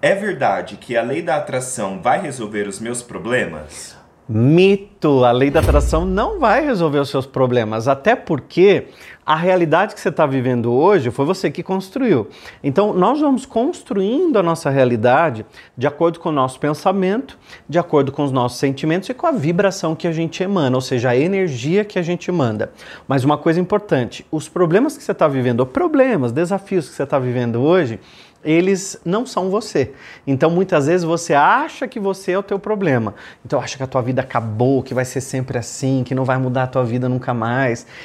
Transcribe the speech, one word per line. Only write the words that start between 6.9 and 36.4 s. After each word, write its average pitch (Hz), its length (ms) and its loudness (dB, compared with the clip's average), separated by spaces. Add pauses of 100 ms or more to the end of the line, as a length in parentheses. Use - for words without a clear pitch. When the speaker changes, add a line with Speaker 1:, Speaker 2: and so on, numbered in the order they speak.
Speaker 2:
os 139 100 -2
seus 135 160 -2
problemas, 120 640 0
até 139 260 2
porque 175 720 2 (400)
a 151 80 4
realidade 175 580 2
que - 80 -18
você 185 120 -2
tá 165 120 2
vivendo 127 480 0
hoje 147 380 4
foi 139 140 -2
você 180 260 -2
que 160 140 -8
construiu. 190 640 0 (340)
Então, 175 300 0
nós 202 280 2
vamos 277 240 0
construindo 247 920 -2
a 196 40 2
nossa 165 280 0
realidade 123 760 2 (320)
de 127 120 -2
acordo 165 320 0
com - 80 -4
o 160 40 -2
nosso 131 280 0
pensamento, 190 760 -2 (320)
de 143 80 -2
acordo 147 360 2
com 151 100 -4
os 143 80 0
nossos 123 300 -2
sentimentos 156 480 -2
e 254 60 -4
com 302 120 -4
a 330 60 2
vibração 175 640 0
que - 100 -6
a 170 60 0
gente 165 320 -4
emana, 165 320 0
ou 127 40 0
seja, 127 300 -2
a 120 60 2
energia 170 680 0
que 208 140 -6
a 180 40 -2
gente 175 280 -4
manda. 117 420 -2 (360)
Mas 135 160 0
uma 147 120 4
coisa 160 220 0
importante: 180 720 -2
os - 180 -6
problemas 180 480 2
que - 60 -20
você - 100 -4
tá 170 140 2
vivendo, 127 320 0
ou 123 80 2
problemas, 262 640 2
desafios 175 580 -2
que - 60 -20
você 147 100 -4
tá 139 140 0
vivendo 123 420 -2
hoje, 143 380 2 (440)
eles 180 640 0
não 214 220 -2
são 190 240 -4
você. 180 420 -2 (340)
Então, 139 240 2
muitas 170 360 2
vezes, 175 180 2
você 165 300 -2
acha 220 520 2
que - 140 -10
você 190 320 -4
é 180 60 0
o 202 40 -4
teu 196 160 -4
problema. 165 560 -2 (300)
Então, 139 160 -2
acha 113 160 -10
que 135 60 -6
a 131 40 -6
tua 131 140 0
vida 127 220 -2
acabou, 123 600 0
que 127 120 -8
vai 127 100 0
ser 127 160 -6
sempre 127 380 -6
assim, 131 460 -2
que 131 100 -6
não 131 100 0
vai 127 140 0
mudar 131 260 0